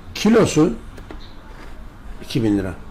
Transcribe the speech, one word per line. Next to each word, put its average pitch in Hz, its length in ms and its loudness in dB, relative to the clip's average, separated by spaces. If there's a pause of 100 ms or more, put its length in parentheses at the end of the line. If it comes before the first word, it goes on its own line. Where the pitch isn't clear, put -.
(140)
kilosu 202 580 6 (1500)
iki 120 220 -2
bin 104 140 4
lira. 92 160 -4 (160)